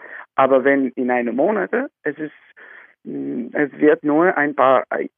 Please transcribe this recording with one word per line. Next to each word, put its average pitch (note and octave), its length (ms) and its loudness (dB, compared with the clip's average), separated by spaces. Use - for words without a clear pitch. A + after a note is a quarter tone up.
aber C3+ 280 2
wenn C3+ 260 2
in B2+ 200 -4
einem A#2+ 260 -2
Monat, F3+ 360 -2
es D3 140 -6
ist, D#3 140 -10
mm, C#3 500 -8
es C#3+ 260 -2
wird D3+ 240 4
nur D#3 340 2
ein D3 180 -2
paar C3 280 4